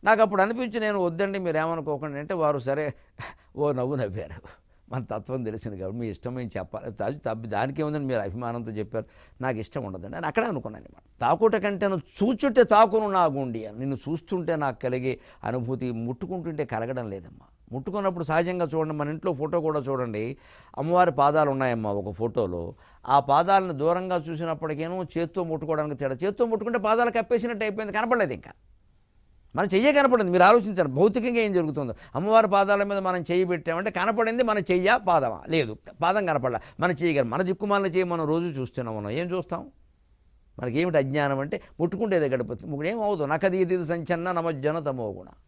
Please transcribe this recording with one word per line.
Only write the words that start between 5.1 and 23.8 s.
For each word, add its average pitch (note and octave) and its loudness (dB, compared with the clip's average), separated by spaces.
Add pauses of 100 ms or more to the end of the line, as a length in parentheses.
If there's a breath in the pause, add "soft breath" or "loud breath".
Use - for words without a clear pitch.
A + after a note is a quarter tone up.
తెలిసింది G#2+ -8
కాబట్టి F#2+ -6
మీ A#2 -4
ఇష్టం B2 -8
ఏం A#2 -8
చెప్పాలి, G#2+ -10
దా-, A2 -4
తప్పి A2+ -6
దానికి C3 -2
ఏముందని D3+ -2
మీరు C3 0
అభిమానంతో A#2 -6
చెప్పారు, G#2+ -6 (360 soft breath)
నాకు B2+ -2
ఇష్టం A#2+ -8
ఉండదండి F#2+ -10
అని E3+ -6
అక్కడే A3 0
అనుకున్నాను. B2 -8 (340)
"తాకుట E3+ 4
కంటేను G3 0
చూచుంటే A#3+ 2
తాకును G#3+ 6
నా F#3 4
గుండి" C3 -2
అని, G#2+ -14
నిన్ను C3+ -4 (120)
చూస్తుంటే E3 -4
నాకు C#3 -2
కలిగే B2+ -2 (240 loud breath)
అనుభూతి B2 -4
ముట్టుకుంటుంటే D#3 -6
కలగడం A#2 -6
లేదమ్మా. F#2+ -14 (260)
ముట్టుకున్నప్పుడు F3 -4
సహజంగా E3+ 0
చూడండి, D#3 -2
మన D3 -2
ఇంట్లో D#3+ -4
ఫోటో D#3 -2
కూడా D3+ 0
చూడండి, B2 -4 (420 loud breath)
అమ్మవారి E3+ 4
పాదాలు D3 4
ఉన్నాయమ్మా B2 0
ఒక G2+ -4
ఫోటోలో, F#2+ -2 (340 soft breath)
ఆ C#3 6
పాదాలను F3 4
దూరంగా F3 0